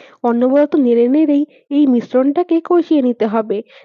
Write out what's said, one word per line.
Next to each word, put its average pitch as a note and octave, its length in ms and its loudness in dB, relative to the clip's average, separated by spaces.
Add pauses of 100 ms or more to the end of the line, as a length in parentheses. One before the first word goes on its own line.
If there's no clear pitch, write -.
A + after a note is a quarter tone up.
(240)
অনবরত B3+ 520 0
নেড়ে A#3+ 320 2
নেড়েই D4 380 0 (240)
এই C#4+ 180 2
মিশ্রণটাকে C#4+ 760 0
কষিয়ে E4 380 0
নিতে A#3+ 260 -2
হবে, G#3+ 360 -4 (220)